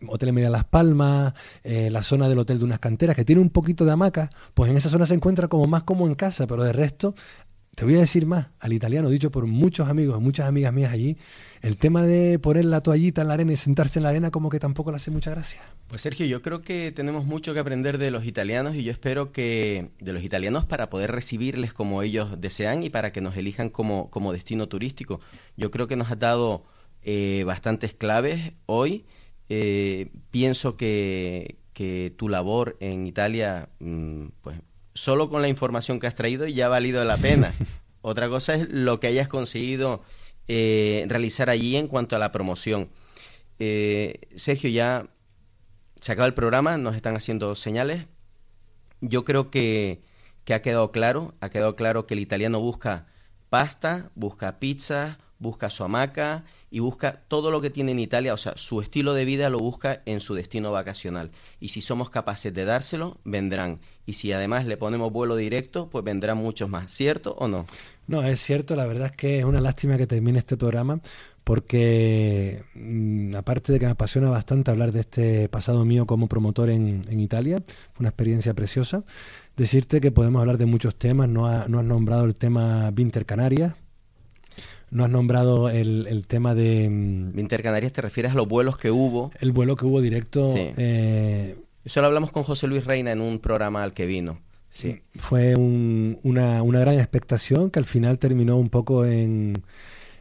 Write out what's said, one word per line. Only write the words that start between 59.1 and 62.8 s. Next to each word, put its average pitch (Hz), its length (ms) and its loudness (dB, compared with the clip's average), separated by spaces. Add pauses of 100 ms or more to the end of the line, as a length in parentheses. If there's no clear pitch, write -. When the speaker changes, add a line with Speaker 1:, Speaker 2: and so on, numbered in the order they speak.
Speaker 2:
de 135 120 0
vida 139 260 0
lo 127 80 -2
busca 123 480 -4
en 107 140 -4
su 101 140 -8
destino 104 380 -6
vacacional. 90 580 -6 (300)
Y 101 80 -10
si - 140 -10
somos 123 280 -6
capaces 104 440 -6
de 95 100 -4
dárselo, 135 600 -4